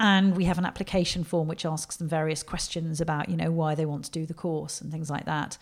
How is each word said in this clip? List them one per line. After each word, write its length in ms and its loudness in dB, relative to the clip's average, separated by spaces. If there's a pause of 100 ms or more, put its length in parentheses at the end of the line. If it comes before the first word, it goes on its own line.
and 360 6
we 100 2
have 120 2
an 80 0
application 580 0
form 220 0
which 180 -4
asks 320 -4
them 120 -4
various 340 0
questions 580 -4
about, 280 0
you 80 0
know, 160 2
why 240 2
they 100 0
want 200 -4
to 40 -14
do 160 -4
the 80 -6
course 460 -4
and 100 -8
things 180 -6
like 180 -6
that. 360 -4